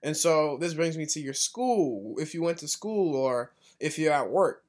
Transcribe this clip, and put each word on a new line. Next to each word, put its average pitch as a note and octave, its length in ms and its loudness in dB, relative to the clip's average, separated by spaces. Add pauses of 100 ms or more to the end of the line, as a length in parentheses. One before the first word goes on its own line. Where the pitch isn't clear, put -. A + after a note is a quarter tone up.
And D#3 140 -2
so D#3 440 2
this E3+ 140 -2
brings D#3+ 220 0
me D#3 100 -6
to D3+ 140 -4
your C3+ 140 -8
school. D3 840 0
If D#3 160 -6
you E3 80 -4
went E3 160 0
to D3+ 100 -12
school G3 480 0
or B2+ 340 0 (300)
if D3+ 180 -2
you're D#3 140 4
at C3 180 2
work E3 380 2